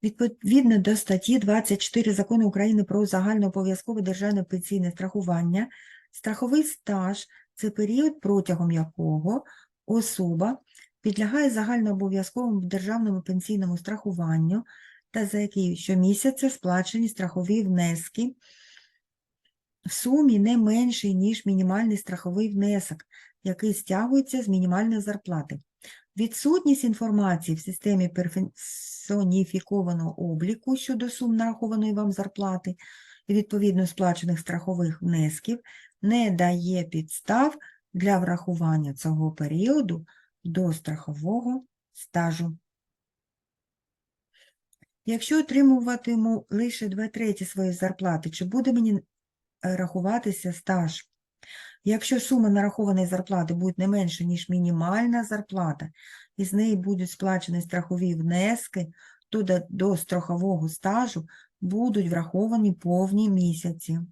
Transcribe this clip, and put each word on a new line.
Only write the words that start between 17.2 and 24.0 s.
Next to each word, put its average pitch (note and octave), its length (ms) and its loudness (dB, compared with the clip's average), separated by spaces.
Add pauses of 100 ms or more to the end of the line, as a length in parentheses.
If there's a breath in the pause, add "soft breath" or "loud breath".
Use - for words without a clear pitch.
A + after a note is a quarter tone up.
внески F3+ 720 -2 (1500 soft breath)
в F#3 60 -8
сумі B3+ 480 4
не A3+ 180 4
менший, A3+ 580 2
ніж G#3 300 0
мінімальний G3 520 2
страховий F#3 560 -4
внесок, G3 440 0 (460 loud breath)
який F#3+ 300 -2
стягується B3+ 680 0